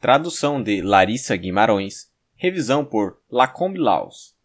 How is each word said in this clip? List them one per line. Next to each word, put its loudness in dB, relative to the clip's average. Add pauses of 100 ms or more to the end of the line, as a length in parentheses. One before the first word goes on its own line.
Tradução 0
de -2
Larissa 2
Guimarães. 0 (220)
Revisão -2
por -4 (100)
Lacombe -2
Laus. -2 (100)